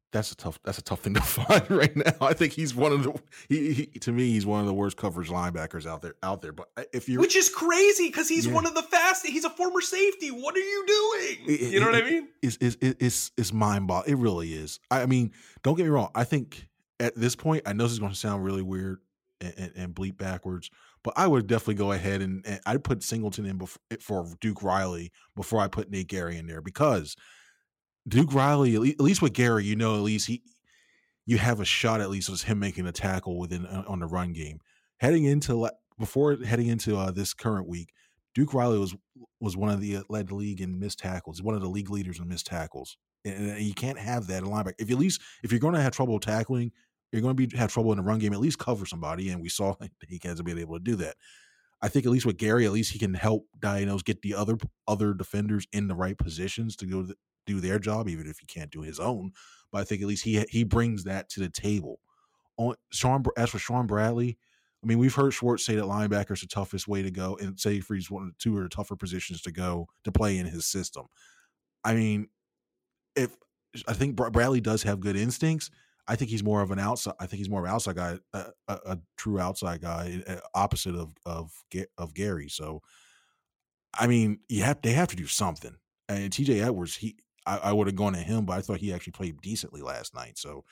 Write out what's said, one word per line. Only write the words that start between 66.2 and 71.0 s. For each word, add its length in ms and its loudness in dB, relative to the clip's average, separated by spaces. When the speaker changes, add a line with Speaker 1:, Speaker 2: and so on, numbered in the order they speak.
Speaker 1:
is 100 -4
the 40 -12
toughest 400 -4
way 160 -2
to 80 -2
go, 300 -4
and 180 -8
safety 380 -2
is 140 -6
one 140 -8
of 40 -10
the 100 -14
two 180 0
or 120 -2
tougher 260 -8
positions 480 -8
to 80 -10
go 380 -4
to 80 -4
play 260 2
in 80 -2
his 200 -6
system. 400 -6